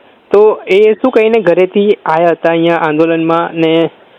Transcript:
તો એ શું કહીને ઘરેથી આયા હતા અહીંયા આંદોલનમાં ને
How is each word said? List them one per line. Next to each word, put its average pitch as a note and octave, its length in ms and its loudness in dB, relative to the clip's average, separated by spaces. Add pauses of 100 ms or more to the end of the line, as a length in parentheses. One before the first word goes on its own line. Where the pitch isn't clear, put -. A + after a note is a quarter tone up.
(320)
તો G#3+ 360 2
એ G#3+ 260 2
શું B3+ 180 -2
કહીને A3+ 300 0
ઘરેથી F#3 640 0
આયા E3 220 0
હતા E3 220 -2
અહીંયા E3+ 260 0
આંદોલનમાં E3 760 -2
ને E3 360 0 (300)